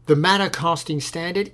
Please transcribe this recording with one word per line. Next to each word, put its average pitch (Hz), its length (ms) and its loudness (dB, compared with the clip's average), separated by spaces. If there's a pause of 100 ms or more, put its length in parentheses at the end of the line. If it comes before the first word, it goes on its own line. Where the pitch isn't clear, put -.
The 151 100 6
Matter 190 340 2
casting 160 500 -2
standard 180 540 -6